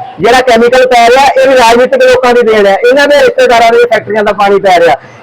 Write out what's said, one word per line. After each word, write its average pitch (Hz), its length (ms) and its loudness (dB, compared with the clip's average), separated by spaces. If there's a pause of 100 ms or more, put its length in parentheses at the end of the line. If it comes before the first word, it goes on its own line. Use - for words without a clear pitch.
(200)
ਜਿਹੜਾ 240 200 0
ਕੈਮੀਕਲ 247 460 0
ਪੈ 240 220 2
ਰਿਹਾ, 262 340 0
ਇਹ 262 60 0
ਵੀ 269 60 0
ਰਾਜਨੀਤਿਕ 247 500 0
ਲੋਕਾਂ 254 300 0
ਦੀ 240 80 0
ਦੇਣ 214 240 0
ਹੈ। 196 80 0
ਇਹਨਾਂ 262 340 0
ਦੇ 294 80 0
ਰਿਸ਼ਤੇਦਾਰਾਂ 240 560 0
ਦੇ 233 60 0
ਫੈਕਟਰੀਆਂ 214 460 -2
ਦਾ 208 80 -4
ਪਾਣੀ 202 280 -2
ਪੈ 185 200 0
ਰਿਹਾ। 160 160 0 (260)